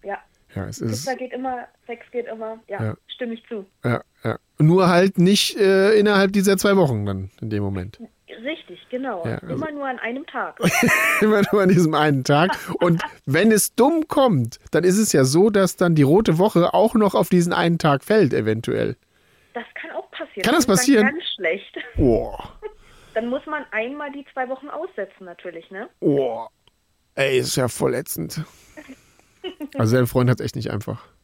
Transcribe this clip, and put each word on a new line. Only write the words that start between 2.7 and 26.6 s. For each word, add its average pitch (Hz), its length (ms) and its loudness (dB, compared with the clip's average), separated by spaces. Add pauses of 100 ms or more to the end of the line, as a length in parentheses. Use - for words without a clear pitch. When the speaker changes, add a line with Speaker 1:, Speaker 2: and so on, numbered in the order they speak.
Speaker 2:
Ja. 107 120 -6 (200)
Speaker 1:
stimme 233 200 -8
ich 226 140 -20
zu. 190 180 -12 (180)
Speaker 2:
Ja, - 180 -4 (220)
ja. 113 140 -6 (200)
Nur 170 300 4
halt 185 300 2
nicht, 190 400 2
äh, 196 400 4
innerhalb 202 340 2
dieser 196 260 2
zwei 202 180 2
Wochen 127 300 2
dann 95 240 -6 (120)
in 110 80 -8
dem 104 120 -4
Moment. 98 360 -8 (460)
Speaker 1:
Richtig, 254 460 -12
genau. 247 360 -8
Speaker 2:
Ja, - 120 -6
also - 160 -10
Speaker 1:
Immer 311 180 -6
nur 285 160 -10
an 254 100 -8
einem 247 280 -10
Tag. 196 340 -10 (300)
Speaker 2:
<laughs> - 300 0
Immer 214 300 4
nur 208 120 2
an 185 60 4
diesem 165 260 4
einen 147 280 2
Tag. 151 280 2 (300)
Und 175 220 2 (220)
wenn 165 260 2
es 214 240 2
dumm 302 340 2
kommt, 170 500 2 (140)
dann 160 120 2
ist 180 140 4
es 220 140 0
ja 143 120 6
so, 160 260 4
dass 196 260 2
dann 175 180 2
die 151 80 4
rote 170 360 4
Woche 175 360 2
auch 208 200 2
noch 208 200 2
auf - 140 2
diesen 175 240 2
einen 170 260 0
Tag 143 260 2
fällt, 208 300 2
eventuell. 110 640 -2 (580)
Speaker 1:
Das 233 100 -10 (100)
kann 320 180 -14
auch - 180 -12
passieren. - 340 -12
Speaker 2:
Kann 240 100 2
das 320 120 4
Speaker 1:
Das 190 140 4
ist - 80 0
dann 277 160 6
Speaker 2:
passieren? - 20 4
Speaker 1:
ganz 311 180 -4 (100)
schlecht. 180 420 -6 (200)
Speaker 2:
Boah. 117 560 0 (640)
Speaker 1:
Dann 226 140 -4
muss 269 180 -6
man 302 260 -8
einmal 277 400 -8
die 285 200 -16
zwei 254 160 -6
Wochen 269 200 -12
aussetzen, 247 560 -12
natürlich, 175 460 -16
ne? 196 180 -14 (120)
Speaker 2:
Boah. 127 480 -2 (680)